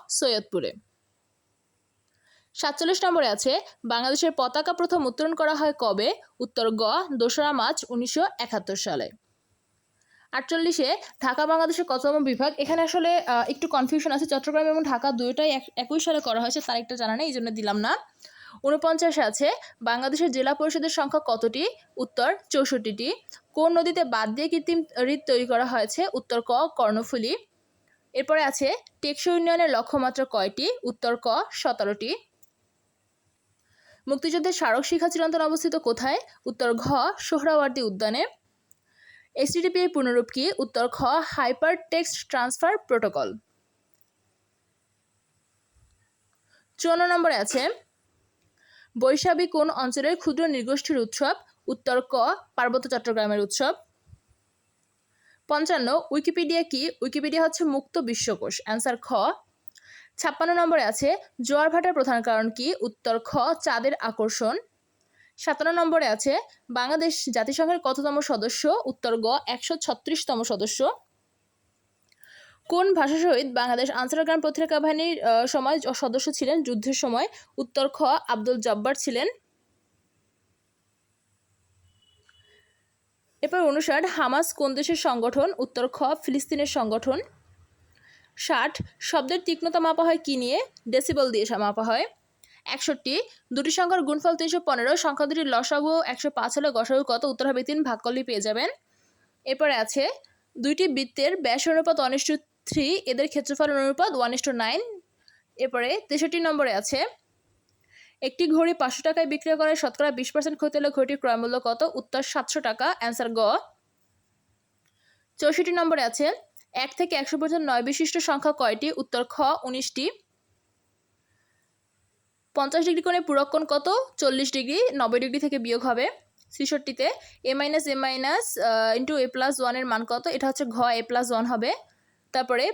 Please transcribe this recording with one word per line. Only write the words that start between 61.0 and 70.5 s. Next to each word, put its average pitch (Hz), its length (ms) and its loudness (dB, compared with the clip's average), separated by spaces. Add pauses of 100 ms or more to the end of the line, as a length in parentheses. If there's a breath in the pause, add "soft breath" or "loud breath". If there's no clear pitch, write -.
জোয়ার 285 280 4
ভাটার 349 220 2
প্রধান 254 300 2
কারণ 220 280 2
কি? 247 300 -4
উত্তর 226 380 -2
খ, 254 420 0
চাঁদের 262 340 0
আকর্ষণ। 226 640 -2 (800 soft breath)
সাতান্ন 302 360 0
নম্বরে 330 340 4
আছে, 254 320 2 (320 soft breath)
বাংলাদেশ 302 600 0
জাতিসংঘের 269 480 0
কততম 285 420 0
সদস্য? 294 640 0
উত্তর 233 320 -2
গ, 226 300 0
একশো 247 300 -4
ছত্রিশতম 285 640 -4
সদস্য। 220 480 -2 (1800 loud breath)